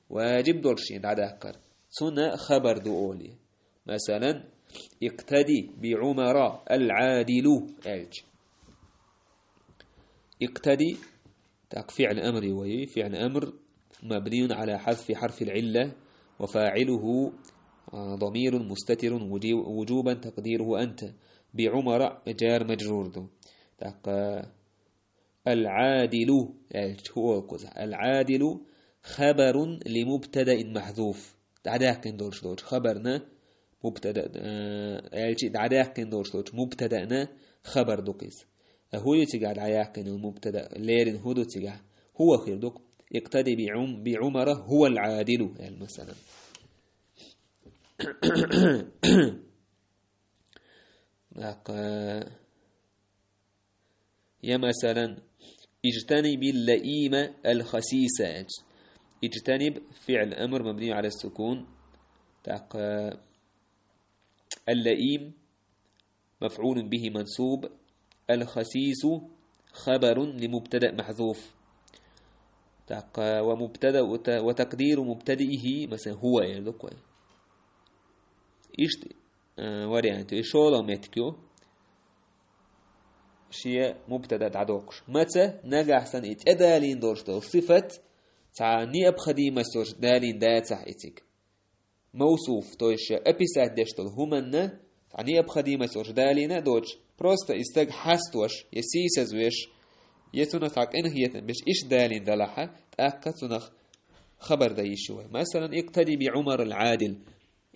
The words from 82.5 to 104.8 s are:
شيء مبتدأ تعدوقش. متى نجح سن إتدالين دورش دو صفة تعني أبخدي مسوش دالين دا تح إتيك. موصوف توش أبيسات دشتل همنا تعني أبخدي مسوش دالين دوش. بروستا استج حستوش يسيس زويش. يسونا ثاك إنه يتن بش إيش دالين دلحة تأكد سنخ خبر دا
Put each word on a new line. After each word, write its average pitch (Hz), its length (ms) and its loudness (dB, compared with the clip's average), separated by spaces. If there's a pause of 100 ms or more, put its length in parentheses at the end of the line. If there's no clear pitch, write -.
شيء 127 460 -2 (120)
مبتدأ 117 400 -2
تعدوقش. 101 600 -4
متى 165 560 2
نجح 139 420 2
سن 123 180 -6
إتدالين 147 760 4
دورش 110 240 0
دو 98 180 -4
صفة 175 480 4 (680)
تعني 117 520 2
أبخدي 143 420 2
مسوش 117 440 -2
دالين 120 440 2
دا 113 220 4
تح 110 200 -4
إتيك. - 420 -16 (920)
موصوف 131 600 2
توش 113 380 0
أبيسات 131 600 2
دشتل 110 340 -2
همنا 143 720 -2 (300)
تعني 139 280 0
أبخدي 143 380 0
مسوش 113 340 -4
دالين 143 520 2
دوش. 117 360 0 (200)
بروستا 180 420 2
استج 147 300 0
حستوش 156 840 0
يسيس 135 480 0
زويش. 113 480 0 (680)
يسونا 151 340 0
ثاك 123 280 0
إنه 156 240 0
يتن 123 200 0
بش 113 160 -8 (120)
إيش 185 220 0
دالين 117 340 2
دلحة 104 500 -2 (240)
تأكد 143 320 -2
سنخ 117 400 -6 (680)
خبر 135 340 2
دا 104 100 -2